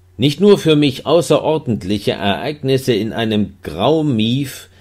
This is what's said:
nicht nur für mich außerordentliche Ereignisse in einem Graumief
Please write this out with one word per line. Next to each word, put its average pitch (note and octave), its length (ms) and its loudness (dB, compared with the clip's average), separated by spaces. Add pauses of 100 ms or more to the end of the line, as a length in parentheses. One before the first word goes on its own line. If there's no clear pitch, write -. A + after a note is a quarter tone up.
(180)
nicht D3 220 0
nur G3+ 180 6
für D#3 180 2
mich D3 300 0
außerordentliche B2+ 1080 0
Ereignisse C3 800 -2
in G#2+ 200 -2
einem G#2+ 480 -2
Graumief B2+ 1080 0 (120)